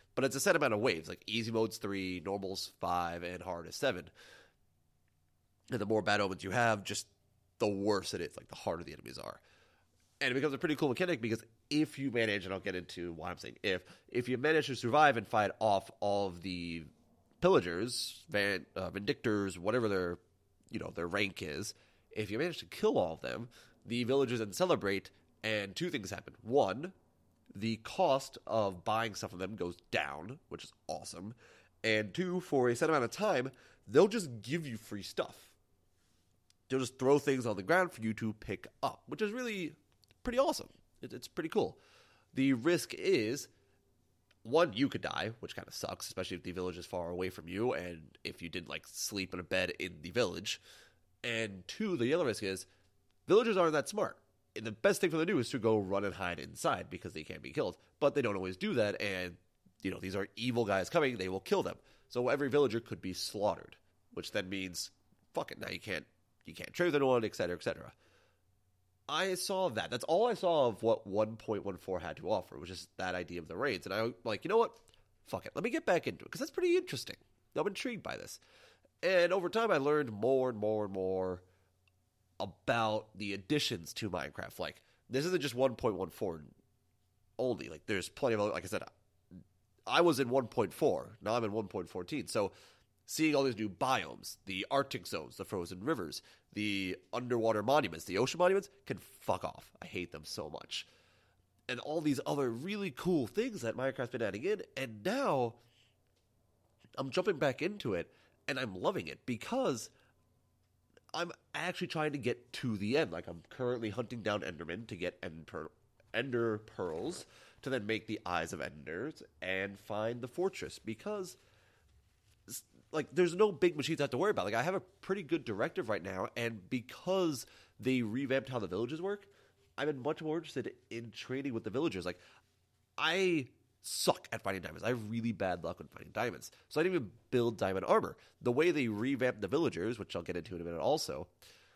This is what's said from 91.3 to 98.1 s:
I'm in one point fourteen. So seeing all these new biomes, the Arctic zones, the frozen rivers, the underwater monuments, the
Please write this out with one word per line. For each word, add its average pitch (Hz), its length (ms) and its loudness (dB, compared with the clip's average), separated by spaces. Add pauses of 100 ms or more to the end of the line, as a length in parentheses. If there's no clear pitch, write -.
I'm 117 80 2
in 104 80 -2
one 107 160 -2
point 92 200 -6
fourteen. 101 380 -6
So 101 260 0 (560)
seeing 156 280 4
all 135 80 6
these 123 120 2
new 107 120 -2
biomes, 95 800 -2
the 95 220 -4
Arctic 139 380 0
zones, 76 300 -8
the 95 80 -6
frozen 90 400 -6
rivers, 117 380 -2 (320)
the 98 420 0 (160)
underwater 113 500 2
monuments, 110 420 2
the 90 140 -2